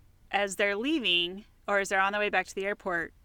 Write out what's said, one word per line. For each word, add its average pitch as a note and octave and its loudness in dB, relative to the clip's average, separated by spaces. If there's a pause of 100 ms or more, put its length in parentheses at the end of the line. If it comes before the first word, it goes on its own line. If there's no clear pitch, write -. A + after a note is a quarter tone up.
(300)
as G3 0
they're G3+ 2
leaving, G3+ 0 (240)
or G3+ 2
as G3 -2
they're G3 2
on G3 2
their G#3 0
way G#3 2
back F#3 0
to - -14
the F#3+ -4
airport, F#3 -4 (120)